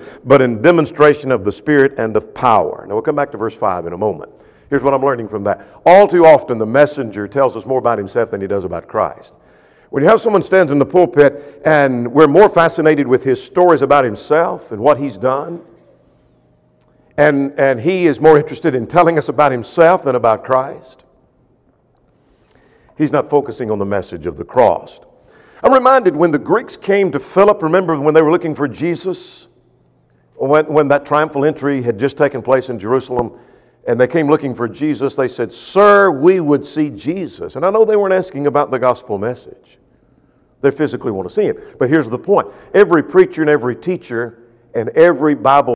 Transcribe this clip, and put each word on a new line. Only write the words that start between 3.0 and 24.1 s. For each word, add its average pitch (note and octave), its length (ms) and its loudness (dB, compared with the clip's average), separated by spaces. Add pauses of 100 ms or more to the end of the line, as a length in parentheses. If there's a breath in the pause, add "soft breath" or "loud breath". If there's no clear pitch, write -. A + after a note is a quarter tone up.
come D3+ 160 -4
back C#3+ 140 -4
to A2 60 -12
verse G#2+ 180 -8
five F2+ 300 -4
in E2+ 60 -10
a F2 60 -10
moment. F#2+ 340 -6 (380 soft breath)
Here's C3+ 140 -2
what C#3 100 0
I'm C3 100 -2
learning A#2+ 240 -2
from G2+ 180 -10
that. G2 220 -4 (180 loud breath)
All G3 220 8
too E3+ 180 4
often, C3+ 320 4
the A2 80 -4
messenger A2+ 600 0
tells C3 300 -2
us G2 80 -12
more C3 140 -4
about A#2 180 -2
himself G#2 340 -4
than G2+ 80 -6
he G2 80 -6
does G2 160 -4
about E2+ 240 -10
Christ. - 460 -6 (560 soft breath)
When C#3 140 -2
you E3 60 4
have A3 100 4
someone G#3 240 0
stands F#3 260 2
in C#3+ 100 0
the C3+ 60 2
pulpit E3+ 800 0
and C3 500 0
we're D#3 140 6
more F3+ 220 6
fascinated D#3 580 0
with B2 160 2
his B2+ 180 -2
stories F3 400 2
about C#3 220 4
himself D#3 680 -4
and G#2 80 -10
what C#3 160 2
he's C3 200 -8
done, C#3 440 -4 (1500)
and, C#3+ 420 0
and C3+ 220 0
he F3 260 -2
is C3+ 140 0
more D3+ 180 6
interested D3 380 -4
in A#2+ 100 -4
telling E3+ 320 2
us D3 120 -4
about C#3 240 0
himself E3 500 0
than C#3 100 -2
about A2+ 300 0
Christ, C3 600 -6 (1900 soft breath)
he's C#3+ 160 -2
not C#3 160 -2
focusing C3 420 -4
on G#2 80 -4
the G2+ 60 -6
message F2+ 400 -8